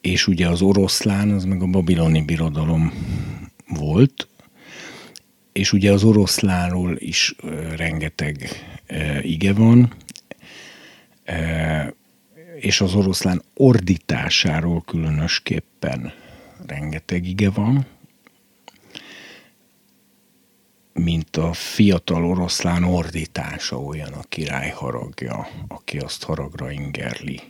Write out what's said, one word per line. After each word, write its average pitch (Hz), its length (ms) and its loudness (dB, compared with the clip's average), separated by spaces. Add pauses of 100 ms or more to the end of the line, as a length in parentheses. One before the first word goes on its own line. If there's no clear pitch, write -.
és 90 260 0
ugye 87 220 2
az 85 140 2
oroszlán, 101 680 2
az 98 140 0
meg 92 180 0
a 92 40 0
babiloni 82 560 2
birodalom 80 680 0 (760)
volt, 78 600 2 (1200)
és 98 200 0
ugye 101 200 6
az 98 120 4
oroszlánról 92 960 4
is, - 440 -2
ö, 80 340 -8
rengeteg, 78 720 -4 (380)
ö, 76 320 -4
ige 85 340 0
van, 117 420 8 (1300)
ö, 80 580 -2 (720)
és - 260 0
az 92 140 2
oroszlán 92 480 2 (120)
ordításáról 85 1300 2
különösképpen 78 1300 -4 (540)
rengeteg 76 600 -6
ige 98 240 2
van, 117 360 2 (3000)
mint 82 440 -2
a 85 160 0
fiatal 87 720 2
oroszlán 87 600 0
ordítása 80 920 -4
olyan 71 360 -10
a 71 160 -12
király 71 420 -6
haragja, 62 800 -8 (200)
aki - 300 -10
azt - 240 -10
haragra 71 480 -8
ingerli 71 800 -8